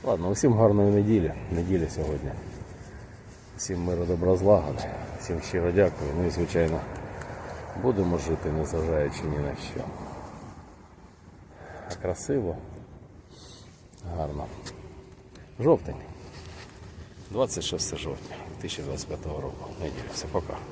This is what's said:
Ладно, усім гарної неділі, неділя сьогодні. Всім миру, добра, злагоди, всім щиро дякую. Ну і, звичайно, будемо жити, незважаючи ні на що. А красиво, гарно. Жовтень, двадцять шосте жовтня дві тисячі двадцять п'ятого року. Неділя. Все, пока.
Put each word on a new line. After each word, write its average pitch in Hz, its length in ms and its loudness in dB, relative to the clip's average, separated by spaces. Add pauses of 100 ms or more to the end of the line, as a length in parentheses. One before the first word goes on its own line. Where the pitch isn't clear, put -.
Ладно, 92 260 2
усім 117 240 6
гарної 104 380 8
неділі, 101 420 6 (180)
неділя 85 380 2
сьогодні. 73 420 -2 (1300)
Всім 87 260 -2
миру, 87 220 2
добра, 90 300 6
злагоди, 90 480 6 (360)
всім 85 220 -2
щиро 87 300 2
дякую. 87 460 4
Ну 87 100 2
і, - 20 4
звичайно, 82 500 2 (1000)
будемо 98 360 2
жити, 78 320 -2
незважаючи 78 760 0
ні 73 140 -2
на 71 180 -2 (160)
що. 123 100 -8 (2000)
А - 100 -10
красиво, 90 540 0 (1600)
гарно. 73 280 -4 (1120)
Жовтень, 131 360 4 (1400)
двадцять 110 320 0
шосте - 340 -2
жовтня 76 380 -8 (120)
дві 78 140 -12
тисячі - 220 -6
двадцять 67 240 -6
п'ятого 76 340 -6
року. 69 240 -8 (140)
Неділя. 65 220 -6 (120)
Все, - 180 -6
пока. 85 220 0 (180)